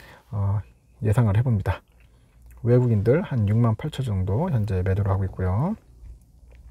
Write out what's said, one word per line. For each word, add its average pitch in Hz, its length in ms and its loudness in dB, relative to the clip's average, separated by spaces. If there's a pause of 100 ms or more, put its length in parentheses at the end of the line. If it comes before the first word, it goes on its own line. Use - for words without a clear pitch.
(300)
어, 101 300 -2 (420)
예상을 107 340 2
해봅니다. 113 460 0 (800)
외국인들 120 600 4
한 113 260 -2
육만 113 280 2
팔천 151 280 -6
정도 104 460 -2
현재 104 320 -2
매도를 98 300 0
하고 98 120 0
있고요. 104 520 -2 (960)